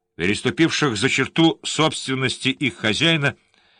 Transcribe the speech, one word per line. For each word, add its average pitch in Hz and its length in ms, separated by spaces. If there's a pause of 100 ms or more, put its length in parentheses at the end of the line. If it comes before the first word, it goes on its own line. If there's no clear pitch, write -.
(140)
переступивших 123 800
за 123 120
черту 160 560
собственности 131 840
их 131 280
хозяина, 143 600 (440)